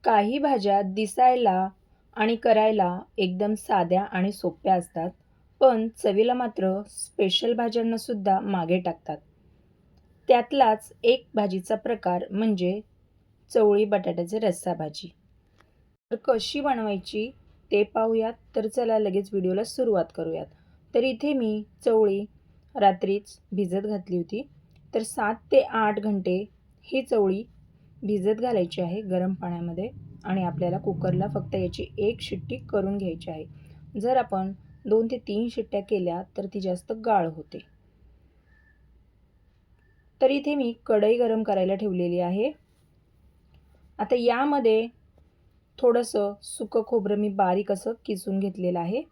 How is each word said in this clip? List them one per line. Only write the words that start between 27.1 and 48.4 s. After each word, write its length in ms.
भिजत 380
घालायची 400
आहे 200
गरम 320
पाण्यामध्ये 560
आणि 200
आपल्याला 340
कुकरला 560
फक्त 220
याची 320
एक 240
शिट्टी 360
करून 280
घ्यायची 340
आहे. 140
जर 180
आपण 340
दोन 220
ते 100
तीन 240
शिट्ट्या 300
केल्या 400
तर 160
ती 80
जास्त 300
गाळ 220
होते. 320
तर 80
इथे 260
मी 180
कढई 320
गरम 260
करायला 320
ठेवलेली 440
आहे. 320
आता 160
यामध्ये 720
थोडंसं 600
सुकं 420
खोबरं 320
मी 140
बारीक 420
असं 220
किसून 340
घेतलेलं 400